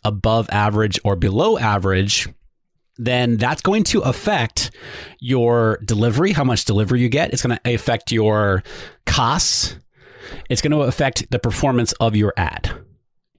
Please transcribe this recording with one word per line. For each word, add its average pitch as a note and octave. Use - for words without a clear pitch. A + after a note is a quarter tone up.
above A2
average, G#2
or G2+
below A#2+
average, G2
then A#2+
that's B2
going G3+
to -
affect -
your A#2+
delivery, A#2
how D3+
much B2
delivery G#2+
you B2
get. C#3+
It's -
gonna B2
affect A#2
your G#2+
costs. -
It's B2
gonna D3+
affect C3+
the -
performance A#2
of A2
your G#2
ad. -